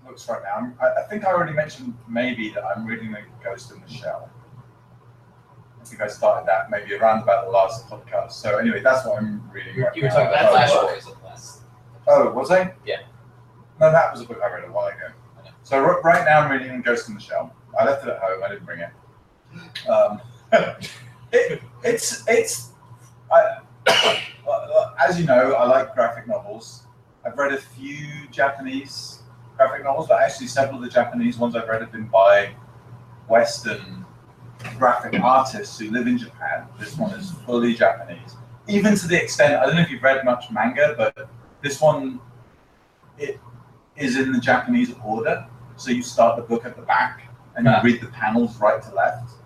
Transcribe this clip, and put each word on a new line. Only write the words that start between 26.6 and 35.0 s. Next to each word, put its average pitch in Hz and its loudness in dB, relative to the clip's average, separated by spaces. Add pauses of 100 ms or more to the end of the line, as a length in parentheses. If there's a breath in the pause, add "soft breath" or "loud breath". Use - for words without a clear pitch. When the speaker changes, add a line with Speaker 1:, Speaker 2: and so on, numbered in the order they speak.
Speaker 1:
I've 117 -10
read 139 0
a 139 -4
few 143 -14 (240)
Japanese 139 -4 (360)
graphic - 2
novels, - -4
but - 4
actually - -2
several - -2
of 123 -12
the 117 -10
Japanese 120 0
ones 117 -2
I've 113 -4
read 113 -2
have - -14
been - -10
by 101 4 (760)
Western 104 0 (760)
graphic 107 2